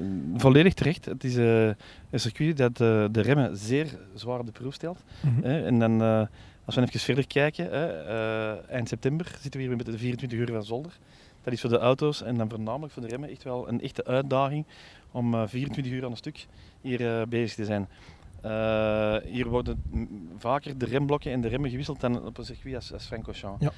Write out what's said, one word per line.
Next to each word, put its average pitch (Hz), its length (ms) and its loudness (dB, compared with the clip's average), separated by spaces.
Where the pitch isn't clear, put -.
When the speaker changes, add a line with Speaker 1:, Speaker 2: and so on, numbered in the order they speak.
Speaker 1:
volledig 135 380 8
terecht. - 320 -2
Het - 180 -8
is, 123 120 0
eh, 113 300 6
een 123 100 -2
circuit 151 380 0
dat, 123 140 4
eh, 110 300 6
de 110 100 4
remmen 113 360 4
zeer 135 420 -2
zwaar 120 260 -6
op 120 60 -6
de 113 60 -10
proef 127 220 -10
stelt. 170 300 -10
Speaker 2:
Mhm. 123 220 2
Speaker 1:
Hè, 139 220 2
en 117 140 4
dan, 113 220 4
eh, 110 240 4
als 120 100 -6
we 127 60 4
even 120 180 0
verder 131 280 0
kijken, 151 420 0
hè, 120 340 -4
eh, 110 680 -4
eind 123 180 -2
september 147 400 -2
zitten 139 200 -8
we 131 60 -4
hier 123 100 0
met 120 80 -6
de 113 120 -6
vierentwintig 120 420 -4
uur 120 80 0
van 113 160 -4
Zolder. 127 340 -6
Dat 127 100 -4
is 117 80 -2
voor 120 80 0
de 117 80 6
auto's 147 440 2
en 120 160 -2
dan 110 120 0
voornamelijk 113 440 -6
voor 131 80 -10
de 117 60 -6
remmen 131 220 -8
echt 127 140 -14
wel 123 260 -6
een 120 120 0
echte - 240 -6
uitdaging 135 600 0
om, 120 220 0
eh, 113 120 2
vierentwintig 131 480 -4
uur 131 120 -4
aan 123 60 -6
een 113 60 -10
stuk - 280 -12
hier, 120 380 0
eh, 113 80 0
bezig 117 280 0
te 110 100 -4
zijn. 101 220 0
Eh, 110 720 0
hier 123 160 -2
worden 117 440 -2
m-, 113 140 -2
vaker 135 400 -2
de 123 80 -4
remblokken 139 460 0
en 123 100 0
de 117 60 0
remmen 131 220 -2
gewisseld 131 300 -6
dan 123 260 -2
op 113 120 -12
een 117 80 -12
circuit 127 300 -12
als, - 180 -10
als - 120 -12
Francorchamps. 110 600 -6
Speaker 2:
Ja. 147 120 2